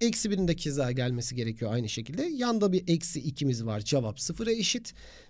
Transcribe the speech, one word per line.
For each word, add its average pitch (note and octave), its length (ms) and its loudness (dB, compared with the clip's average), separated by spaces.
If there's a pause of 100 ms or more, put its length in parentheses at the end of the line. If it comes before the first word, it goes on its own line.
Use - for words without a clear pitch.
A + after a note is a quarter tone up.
eksi A3+ 300 2
birin F#3+ 160 2
de E3 80 4
keza C#3 360 0
gelmesi B2 440 -2
gerekiyor A2+ 380 -2
aynı A#2 160 0
şekilde. C3+ 340 -4
Yanda A#3+ 480 2
bir F3+ 160 2
eksi E3+ 320 2
ikimiz B2+ 460 0
var. G#2+ 140 0
Cevap A2 400 0
sıfıra A3 320 -2
eşit. A#3 420 -2 (360)